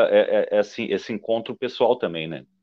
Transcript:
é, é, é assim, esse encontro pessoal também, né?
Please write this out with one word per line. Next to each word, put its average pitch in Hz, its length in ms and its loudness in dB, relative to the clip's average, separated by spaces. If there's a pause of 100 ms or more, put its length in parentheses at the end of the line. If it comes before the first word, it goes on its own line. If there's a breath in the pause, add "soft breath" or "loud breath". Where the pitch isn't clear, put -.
(100)
é, 104 80 6
é, 104 380 2
é - 20 6
assim, 107 280 -2
esse 98 260 -4
encontro 113 420 -4
pessoal 123 400 0
também, 85 320 -4
né? 73 180 -10 (180)